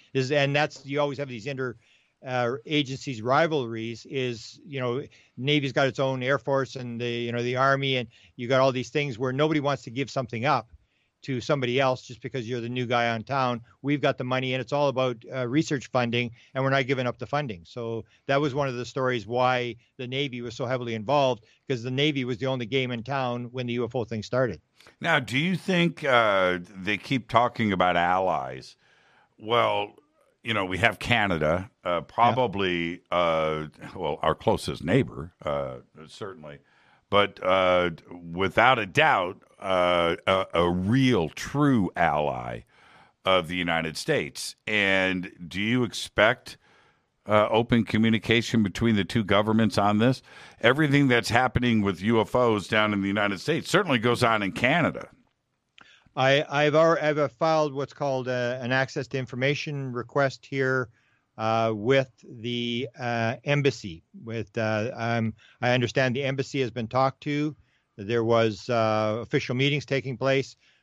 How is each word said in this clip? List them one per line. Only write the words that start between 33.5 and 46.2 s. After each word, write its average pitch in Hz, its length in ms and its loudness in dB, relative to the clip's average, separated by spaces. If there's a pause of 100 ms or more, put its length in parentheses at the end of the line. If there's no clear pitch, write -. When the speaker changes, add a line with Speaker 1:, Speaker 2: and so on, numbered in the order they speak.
Speaker 2:
well, 80 280 -6
our 78 140 2
closest - 500 -4
neighbor, 87 480 -2 (100)
uh, 69 360 -4 (280)
certainly, 78 520 -16 (500)
but, 98 340 2
uh, 92 460 4 (420)
without 110 480 4
a 104 60 -4
doubt, 104 580 0 (160)
uh, 90 560 2 (100)
a, 95 280 2
a 85 160 2
real 98 580 2
true 135 680 0
ally 67 640 0 (640)
of 90 240 2
the 90 80 -4
United 82 400 -2
States. - 580 -4 (100)
And 95 640 2 (160)
do 90 140 -8
you 120 240 0
expect, - 720 0 (680)